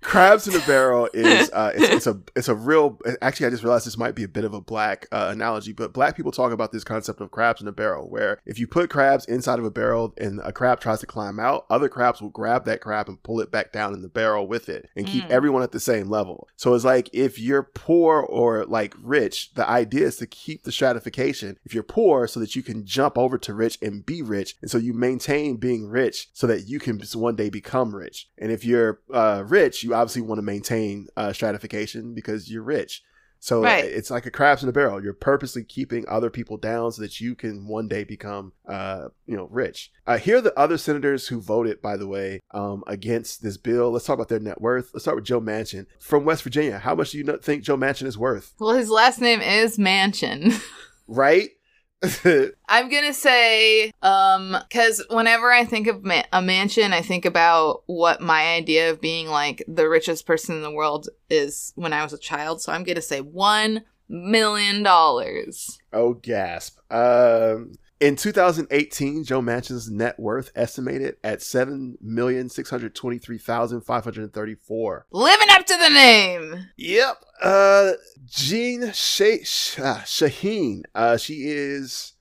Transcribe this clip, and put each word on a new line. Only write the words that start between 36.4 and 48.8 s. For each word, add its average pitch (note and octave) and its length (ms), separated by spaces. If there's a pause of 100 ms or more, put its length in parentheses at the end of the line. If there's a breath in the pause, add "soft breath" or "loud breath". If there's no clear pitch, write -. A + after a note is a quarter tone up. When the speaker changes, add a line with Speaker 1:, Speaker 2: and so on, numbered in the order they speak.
Speaker 1:
down A#2 360
so A2 100
that G#2 180
you A#2+ 140
can G#2 320
one G#2+ 220
day G#2 160
become, G2+ 480 (160)
uh, F#2+ 400 (180)
you A2+ 100
know, F#2 140
rich. A2+ 400 (160)
Uh, A#2+ 120
here G#3+ 180
are B3+ 40
the A3 180
other D3+ 200
senators C#3+ 500
who A#2+ 120
voted, G#2+ 420
by G#2 140
the G2 100
way, G2 340 (120)
um, G2+ 340
against A2 560
this G2+ 140
bill. A#2+ 340
Let's A#2 160
talk D3+ 80
about A#2 140
their A2+ 100
net G#2+ 220
worth. B2 340
Let's - 100
start D3 120
with G#2 80
Joe A#2+ 160
Manchin G#2+ 460 (120)
from D3 260
West D#3 200
Virginia. C3 340
How E3 160
much D#3+ 160
do D3 80
you D3 60
kn-, D3 160
think C#3+ 240
Joe C#3+ 120
Manchin C3+ 300
is B2 120
worth? A2+ 420
Speaker 2:
Well, A3 160
his A#3 140